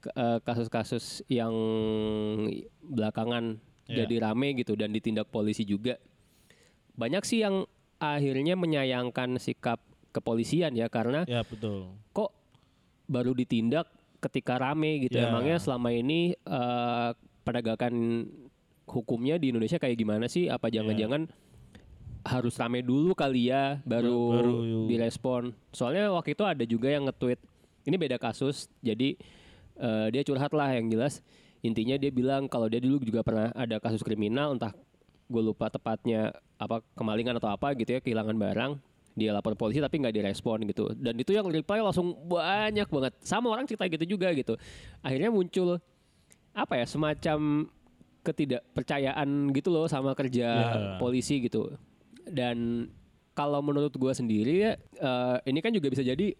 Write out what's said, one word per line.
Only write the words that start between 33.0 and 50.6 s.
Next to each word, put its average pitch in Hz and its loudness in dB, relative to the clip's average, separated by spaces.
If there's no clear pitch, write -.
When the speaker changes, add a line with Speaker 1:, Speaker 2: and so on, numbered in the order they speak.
Speaker 1:
juga 113 0
pernah 110 2
ada 117 -2
kasus 110 -2
kriminal, 113 0
entah 113 -4
gue 117 -2
lupa 110 0
tepatnya 110 -2
apa, 110 -4
kemalingan 117 0
atau 113 -2
apa 139 -2
gitu 113 -2
ya, 123 0
kehilangan 110 0
barang, 107 0
dia 107 0
lapor 104 0
polisi 113 0
tapi 143 0
nggak 127 0
direspon 107 0
gitu. 101 -2
Dan 117 -4
itu 127 0
yang 208 2
reply 180 0
langsung 180 0
banyak 196 0
banget. 131 0
Sama 226 0
orang 226 0
cerita 214 -4
gitu 160 0
juga 185 0
gitu. 123 0
Akhirnya 135 0
muncul, 180 2
apa 214 -4
ya, 120 2
semacam 151 0
ketidakpercayaan 139 -2
gitu 135 2
loh 160 4
sama 135 0
kerja 123 0
Speaker 2:
Ya. 117 2